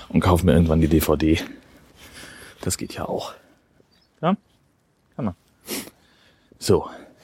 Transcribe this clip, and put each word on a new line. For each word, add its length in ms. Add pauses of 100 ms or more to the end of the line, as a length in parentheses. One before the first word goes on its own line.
und 120
kauf 220
mir 100
irgendwann 280
die 60
D 140
V 140
D. 240 (1200)
Das 160
geht 180
ja 100
auch. 280 (880)
Ja? 140 (800)
Kann 100
man. 100 (1200)
So. 320 (340)